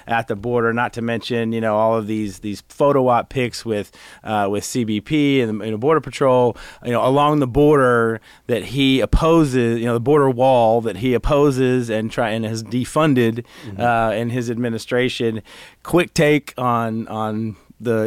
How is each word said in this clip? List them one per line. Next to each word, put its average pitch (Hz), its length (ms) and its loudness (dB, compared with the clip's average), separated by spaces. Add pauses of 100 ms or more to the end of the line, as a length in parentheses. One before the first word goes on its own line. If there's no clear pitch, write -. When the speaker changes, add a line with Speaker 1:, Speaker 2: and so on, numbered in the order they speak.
Speaker 1:
at 117 220 -2
the 110 80 -4
border. 117 360 0
Not 117 220 -2
to 117 80 -8
mention, 117 500 -4
you 113 100 -4
know, 110 140 0
all 110 220 2
of 110 80 -4
these, 107 340 -6
these 104 300 -10
photo 139 380 2
op 120 220 2
pics 123 360 -6
with, 104 260 -4 (320)
uh, 104 280 0
with 104 120 -2
C 127 200 -4
B 107 180 -2
P 143 400 0
and, 107 240 -4
you 113 60 -6
know, 107 80 -6
Border 151 200 0
Patrol, 127 560 0 (300)
you 120 60 -4
know, 113 120 0
along 147 360 2
the 135 80 0
border 123 760 4 (240)
that 107 200 -2
he 131 360 2
opposes, 131 800 2
you 113 80 -2
know, 120 80 0
the 120 40 0
border 139 300 4
wall 120 520 4
that 110 160 -6
he 123 180 0
opposes 127 760 2
and 110 220 -4
try, 120 180 -2
and 110 160 -4
has 113 180 -6
defunded, 123 840 0 (200)
Speaker 2:
Mm-hmm. 101 160 -10
Speaker 1:
uh, 117 300 2
in 117 180 -2
his 120 220 -4
administration. 117 920 -2 (400)
Quick 170 320 0
take 151 420 2
on, 117 520 -2
on 110 480 -6 (220)
the, 110 300 -2